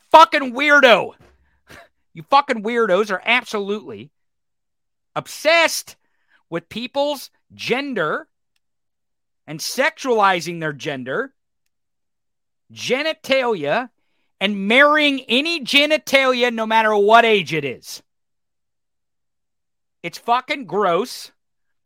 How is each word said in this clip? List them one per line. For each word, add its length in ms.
fucking 420
weirdo. 600
<laughs> 80
You 160
fucking 340
weirdos 480
are 120
absolutely 880
obsessed 800
with 200
people's 600
gender 720
and 140
sexualizing 1000
their 140
gender, 600
genitalia, 1160
and 260
marrying 600
any 360
genitalia 920
no 120
matter 300
what 300
age 280
it 120
is. 360
It's 160
fucking 480
gross. 680